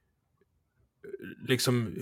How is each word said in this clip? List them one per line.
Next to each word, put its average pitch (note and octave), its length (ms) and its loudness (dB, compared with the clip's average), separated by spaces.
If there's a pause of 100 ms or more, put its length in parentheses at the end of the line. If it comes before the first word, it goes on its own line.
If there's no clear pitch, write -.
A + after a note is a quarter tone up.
(1040)
eh, - 440 -12
liksom, B2 540 4